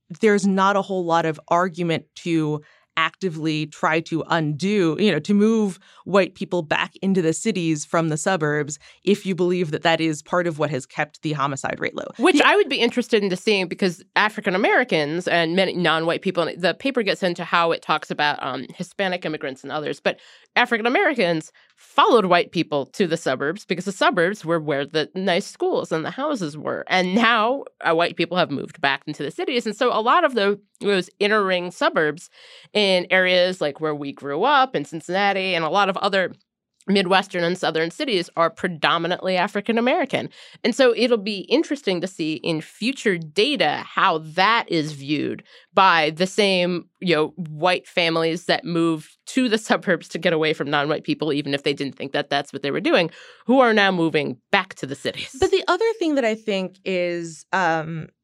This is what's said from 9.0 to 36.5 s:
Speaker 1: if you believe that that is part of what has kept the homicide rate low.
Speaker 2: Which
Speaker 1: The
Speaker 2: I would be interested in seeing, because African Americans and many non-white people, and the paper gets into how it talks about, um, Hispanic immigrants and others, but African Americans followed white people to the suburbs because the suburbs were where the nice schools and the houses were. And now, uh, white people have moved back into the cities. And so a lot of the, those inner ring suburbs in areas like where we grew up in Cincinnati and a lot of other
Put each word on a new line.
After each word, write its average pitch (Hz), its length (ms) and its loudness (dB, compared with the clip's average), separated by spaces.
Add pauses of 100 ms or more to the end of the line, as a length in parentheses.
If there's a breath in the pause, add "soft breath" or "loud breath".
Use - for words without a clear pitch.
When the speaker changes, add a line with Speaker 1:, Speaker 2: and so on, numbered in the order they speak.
Speaker 1:
if 202 200 2
you 190 120 -2
believe 175 340 0
that 151 140 -6
that 165 180 2
is 160 220 -2
part 175 240 0
of 165 100 -4
what 151 140 0
has 131 160 -6
kept - 340 -6
the 156 100 -4
homicide 139 480 -4
rate - 160 -6
low. - 120 -8 (100)
Speaker 2:
Which 294 200 4
Speaker 1:
The 294 100 4
Speaker 2:
I 302 80 6
would 392 140 2
be - 80 -2
interested 233 460 0
in 190 120 0
seeing, 190 320 0
because 180 360 -2 (120)
African 208 400 0
Americans 185 720 0
and 165 280 2
many 190 180 2
non-white 160 500 0
people, 175 180 -2
and 156 180 -4
the 175 140 0
paper 262 300 -4
gets 185 180 -2
into 175 220 -2
how 170 280 2
it - 120 -4
talks 156 260 -2
about, 147 320 -2
um, 131 320 -6
Hispanic 185 520 -6
immigrants 147 360 -8
and 139 100 -12
others, 143 280 -6
but - 200 -2 (360 soft breath)
African 233 320 2
Americans 240 640 0 (240 soft breath)
followed 277 500 4
white 175 260 2
people 147 360 -2
to - 180 -2
the 160 100 -2
suburbs 147 480 -4
because 180 220 -6
the 196 60 -4
suburbs 208 520 0
were 160 160 0
where 147 240 -2
the 156 300 -2
nice 190 320 -2
schools 330 460 -4
and 160 120 -2
the 143 60 -6
houses 196 480 -6
were. 135 300 -6
And 185 260 0
now, 233 520 2 (160)
uh, 165 120 0
white 170 220 0
people 170 220 -2
have 170 120 2
moved - 320 -8
back 139 240 0
into 151 160 -10
the 143 80 -6
cities. 294 380 -4
And 214 80 -6
so 247 180 0
a 220 80 0
lot 285 220 2
of 285 100 0
the, 202 260 0 (200)
those 190 400 0
inner 208 240 2
ring 180 260 -2
suburbs 170 640 -2 (420 loud breath)
in 185 380 2
areas 180 500 2
like 147 180 -4
where 156 140 -2
we 143 180 -8
grew 143 320 -6
up 269 320 2
in 147 100 -2
Cincinnati 190 680 -2
and 165 100 0
a 156 60 -2
lot 190 200 2
of 185 80 -8
other 190 360 0 (560)